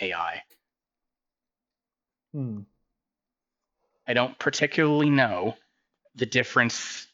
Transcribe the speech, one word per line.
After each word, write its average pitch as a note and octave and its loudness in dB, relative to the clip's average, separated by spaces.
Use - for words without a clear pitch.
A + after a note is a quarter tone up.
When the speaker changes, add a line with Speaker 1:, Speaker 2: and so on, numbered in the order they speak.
Speaker 1:
A F#2 -6
I. E2+ -8
Speaker 2:
Hmm. B2 -6
Speaker 1:
I B2 -2
don't B2 0
particularly D3 2
know A2+ 2
the B2+ -2
difference, - 0